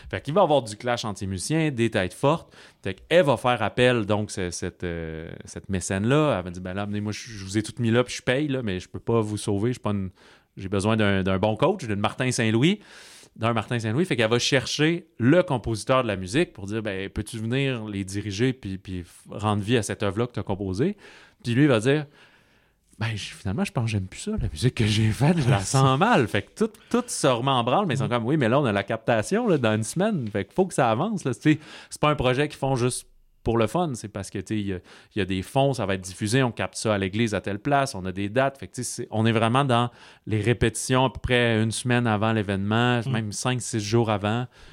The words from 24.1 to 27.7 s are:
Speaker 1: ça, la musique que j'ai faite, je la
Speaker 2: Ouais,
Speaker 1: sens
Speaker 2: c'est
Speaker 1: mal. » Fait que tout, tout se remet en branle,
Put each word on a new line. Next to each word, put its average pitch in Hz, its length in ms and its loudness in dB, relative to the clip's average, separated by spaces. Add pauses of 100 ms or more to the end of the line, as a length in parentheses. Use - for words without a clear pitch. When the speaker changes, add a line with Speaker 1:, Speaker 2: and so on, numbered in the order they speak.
Speaker 1:
ça, 208 200 -6
la 110 80 -2
musique 92 260 0
que 107 120 2
j'ai 107 260 4
faite, 165 260 2
je 123 100 2
la 98 100 6
Speaker 2:
Ouais, 95 40 -2
Speaker 1:
sens 135 300 4
Speaker 2:
c'est 135 60 2
Speaker 1:
mal. » 185 300 4
Fait 101 140 0
que - 80 -12 (140)
tout, 220 60 -2 (200)
tout - 160 2
se - 220 -2
remet 127 240 2
en 123 100 2
branle, 151 240 2